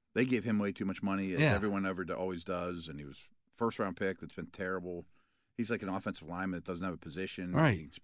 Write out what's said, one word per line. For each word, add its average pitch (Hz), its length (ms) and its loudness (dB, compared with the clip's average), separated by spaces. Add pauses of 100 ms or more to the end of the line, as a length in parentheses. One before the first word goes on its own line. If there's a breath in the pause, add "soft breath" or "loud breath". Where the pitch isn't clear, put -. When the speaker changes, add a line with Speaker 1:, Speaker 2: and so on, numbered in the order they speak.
(140)
Speaker 1:
They 123 120 6
gave 120 180 4
him 110 140 4
way 101 140 4
too 104 120 -2
much 95 180 -2
money, 98 300 2
as 113 80 2
Speaker 2:
Yeah. 151 140 6
Speaker 1:
everyone 98 320 2
ever 92 180 0
do, 82 100 -4
always 90 300 -4
does, 87 440 -4
and 73 100 -10
he 73 80 -10
was 69 160 -14 (280)
first-round 113 460 0
pick 95 240 0
that's - 140 -12
been 87 140 -8
terrible. 90 580 -4 (500)
He's 113 140 0
like 110 120 -2
an 98 60 -4
offensive 95 400 -4
lineman 90 300 -2
that 82 60 -10
doesn't 90 200 -4
have 90 100 -2
a - 40 -10
position. 90 540 -6
Speaker 2:
Right. 135 260 6
Speaker 1:
He's 78 260 -12